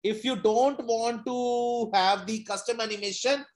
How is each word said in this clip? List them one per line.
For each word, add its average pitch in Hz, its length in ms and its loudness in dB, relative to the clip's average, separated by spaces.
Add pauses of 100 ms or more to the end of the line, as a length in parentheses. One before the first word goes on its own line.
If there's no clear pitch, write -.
If 214 200 0
you 254 140 0
don't 240 480 4
want 233 400 -2
to 240 680 0
have 190 320 4
the 220 180 -4
custom 220 360 -4
animation, 220 680 -2 (100)